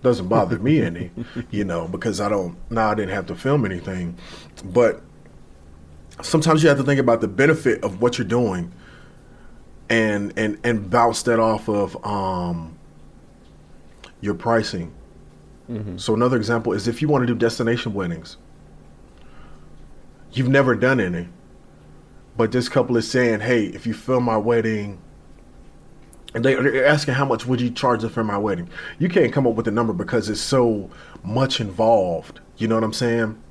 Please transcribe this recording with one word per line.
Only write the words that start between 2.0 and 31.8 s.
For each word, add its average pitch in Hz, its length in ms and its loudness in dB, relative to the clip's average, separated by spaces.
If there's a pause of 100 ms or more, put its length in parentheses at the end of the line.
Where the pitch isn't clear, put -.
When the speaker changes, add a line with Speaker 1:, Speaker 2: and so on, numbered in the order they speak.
Speaker 1:
I 104 80 -2
don't, 92 260 -2 (140)
now 113 220 0
I 107 40 0
didn't 98 200 -4
have 92 120 -4
to 82 80 -8
film 135 300 0
anything. 90 500 -6 (480)
But 101 380 2 (1200)
sometimes 156 420 2
you 165 60 8
have 139 80 4
to 131 60 -2
think 139 160 2
about 120 220 2
the 110 60 -2
benefit 135 560 2
of 98 180 -6
what 120 180 2
you're 107 80 -4
doing 117 440 -2 (1160)
and, 107 480 0
and, 107 260 -2
and 107 260 -2
bounce 120 340 2
that 117 160 2
off 113 280 0
of, 101 380 -2
um, 90 720 -4 (1400)
your 101 140 -4
pricing. 104 560 0 (800)
Speaker 2:
Mm-hmm. 104 280 -8
Speaker 1:
So - 160 -2
another 123 240 2
example 113 360 0
is 101 140 -2
if 117 140 -4
you 156 60 0
wanna 139 180 2
do 117 100 0
destination 117 580 0
weddings, 87 440 -6 (1900)
you've 127 180 0
never 131 260 6
done 123 240 2
any, 87 280 -2 (1080)
but 113 160 2
this 123 180 0
couple 123 280 2
is 110 120 0
saying, 120 320 2
"Hey, 117 240 2
if 92 220 -8
you 110 60 -2
film 127 320 0
my 113 120 2
wedding," 107 640 0 (1300)
and 113 120 -4
they, 135 100 4
they're 131 300 2
asking, 143 300 2
"How 139 100 2
much 120 200 -2
would 123 160 0
you 123 80 0
charge 117 320 0
to 113 80 -4
film 113 180 -2
my 101 100 -2
wedding?" 98 320 -2 (300)
You 175 100 0
can't 160 240 2
come 135 140 2
up 113 80 0
with 113 120 -2
a 107 40 -2
number 110 220 0
because 101 360 -2
it's 104 120 -4
so 117 480 0 (340)
much 127 360 0
involved. 98 800 0 (180)